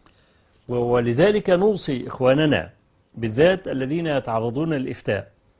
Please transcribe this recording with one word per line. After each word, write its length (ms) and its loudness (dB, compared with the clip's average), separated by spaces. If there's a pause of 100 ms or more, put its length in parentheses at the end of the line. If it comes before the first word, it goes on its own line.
(680)
و-، 60 -6
ولذلك 760 2
نوصي 560 0
إخواننا 640 2 (440)
بالذات 540 0
الذين 380 -4
يتعرضون 680 -2
للإفتاء، 560 -6 (300)